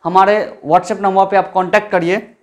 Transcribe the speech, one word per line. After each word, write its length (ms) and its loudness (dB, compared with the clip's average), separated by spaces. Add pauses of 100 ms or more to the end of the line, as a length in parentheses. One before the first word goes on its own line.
हमारे 340 2 (280)
WhatsApp 340 0
नंबर 240 2
पे 120 -2
आप 140 -2
कॉन्टैक्ट 400 -2
करिए 300 -2 (220)